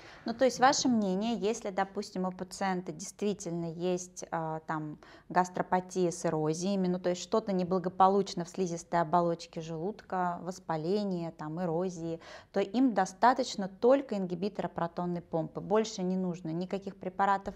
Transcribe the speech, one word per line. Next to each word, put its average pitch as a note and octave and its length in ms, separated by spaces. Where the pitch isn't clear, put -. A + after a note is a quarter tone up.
Ну, A#3 100
то C4 120
есть, B3 140
ваше C4+ 280
мнение, G#3+ 480
если, G#3 340
допустим, F#3+ 540
у F#3 80
пациента F#3 600
действительно F3 760
есть, F3+ 640
а, D#3+ 360
там, D#3 320
гастропатия F#3 800
с E3 140
эрозиями, F3 640
ну, F3+ 100
то F#3 120
есть, F3+ 100
что-то A3 320
неблагополучно F#3 920
в E3+ 40
слизистой E3+ 520
оболочке E3+ 600
желудка, F3 800
воспаление, F3 920
там, D#3 280
эрозии, E3 600
то G3+ 80
им A3 340
достаточно A3 760
только B3+ 480
ингибитора F3+ 520
протонной F3 540
помпы. D#3+ 380
Больше G#3 420
не F#3 140
нужно F3 340
никаких F#3 460
препаратов G3 600